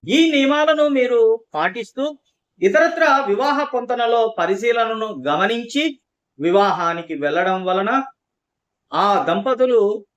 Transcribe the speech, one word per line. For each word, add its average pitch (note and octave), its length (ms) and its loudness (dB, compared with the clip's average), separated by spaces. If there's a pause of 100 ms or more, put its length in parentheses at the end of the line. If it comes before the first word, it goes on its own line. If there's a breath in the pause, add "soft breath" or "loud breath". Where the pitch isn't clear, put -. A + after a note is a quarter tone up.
ఈ D#4+ 240 2
నియమాలను D4 560 2
మీరు A#3+ 640 2
పాటిస్తూ A3+ 640 -4 (440)
ఇతరత్ర D#4 640 2
వివాహ C#4 360 0
పొంతనలో A#3 760 0
పరిశీలనను A3 880 -2
గమనించి A#3 720 -2 (400)
వివాహానికి E3+ 760 0
వెళ్ళడం F3 500 -2
వలన G3 400 0 (920)
ఆ F#3+ 340 0
దంపతులు G#3+ 760 0 (120)